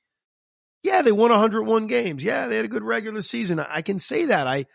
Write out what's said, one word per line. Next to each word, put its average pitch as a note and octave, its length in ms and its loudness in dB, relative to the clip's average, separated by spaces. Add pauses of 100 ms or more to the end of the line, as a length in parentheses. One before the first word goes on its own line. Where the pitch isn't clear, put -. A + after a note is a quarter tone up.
(840)
yeah, F#4+ 180 2
they B3+ 100 6
won A3 200 4
a A3 80 6
hundred A3 240 2
one A3 240 0
games. G3+ 360 -2
Yeah, B3 240 -2
they A3 100 -2
had A3 80 -2
a - 20 -8
good A3 160 -6
regular A3 400 -6
season. F#3+ 360 -4
I, D3+ 180 -6
I E3 40 -4
can G3 160 -4
say D4+ 280 -2
that. F#3 200 2
I, C3+ 300 -2